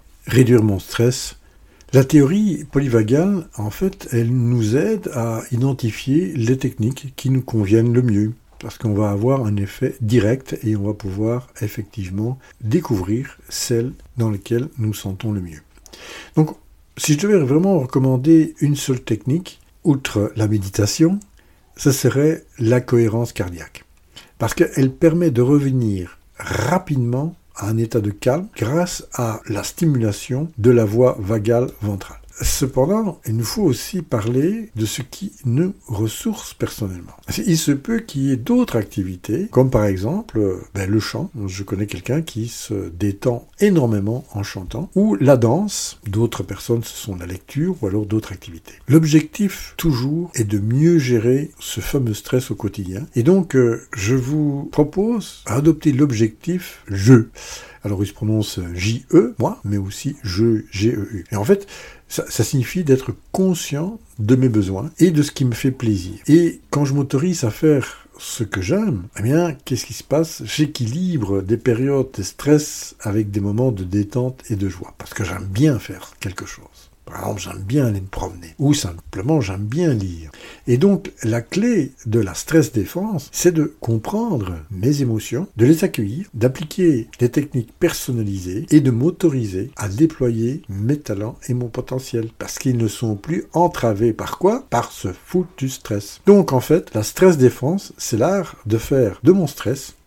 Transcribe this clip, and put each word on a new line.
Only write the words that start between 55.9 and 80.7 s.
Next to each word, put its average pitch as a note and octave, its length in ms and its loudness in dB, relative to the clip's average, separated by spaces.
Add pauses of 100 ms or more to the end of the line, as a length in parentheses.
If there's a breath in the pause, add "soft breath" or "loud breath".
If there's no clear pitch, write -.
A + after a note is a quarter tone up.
l'objectif « B2+ 960 -2
je ». G#2+ 400 8 (560 loud breath)
Alors, G2+ 180 -2
il G2+ 40 0
se - 80 -12
prononce G#2+ 460 -2 (120)
J G#2+ 400 -2
E, G#3+ 260 6
moi, - 240 -2
mais G2+ 140 -2
aussi « G2+ 480 -6
je », G#2+ 480 0
G G2 160 0
E G#2 240 -2
U. F2+ 180 -10
Et G#2+ 60 -4
en G2+ 80 -2
fait, G3 220 2 (420 loud breath)
ça, - 220 -6
ça - 120 -2
signifie C#3 400 -2
d'être C3+ 320 2 (160)
conscient F#3 680 -2 (200)
de A2+ 180 4
mes B2+ 120 4
besoins G#2 500 0
et F3 120 6
de D3 120 2
ce C#3+ 100 -2
qui C#3 120 -2
me B2 80 2
fait C3 180 0
plaisir. F#2+ 440 -2 (120)
Et E3 440 4
quand C#3+ 160 0
je C3+ 80 -2
m'autorise C#3+ 500 0
à A2 60 0
faire - 580 0 (100)
ce - 240 -10
que G2+ 200 -4
j'aime, D3 400 0 (160)
eh G2 40 -6
bien, D#3 300 2
qu'est-ce - 320 -6
qui - 80 -14
se - 120 -12
passe ? D#3+ 420 -2
J'équilibre B2+ 960 -2
des A2 160 0
périodes C3 580 0
de G2+ 60 -6
stress - 760 0
avec G#2 300 -2
des G2+ 100 -2
moments A2 320 0
de F#2+ 120 -4
détente G#2 640 -2
et A2 80 -2
de G2 140 -2
joie. - 260 -14
Parce - 160 -16
que - 120 -6
j'aime F#2 200 -8
bien A2+ 340 2
faire - 420 -14
quelque - 260 -10
chose. - 180 -18 (420)
Par - 120 -14
exemple, G#2 240 -6
j'aime F#2 200 -12
bien B2+ 220 0
aller G#2 160 0
me F#2+ 60 -10
promener. F2+ 520 -10
Ou D3 140 2
simplement, A#2 680 -2
j'aime G2 240 -6
bien D3+ 260 0
lire. E2+ 380 -6 (360 loud breath)
Et A#2+ 120 4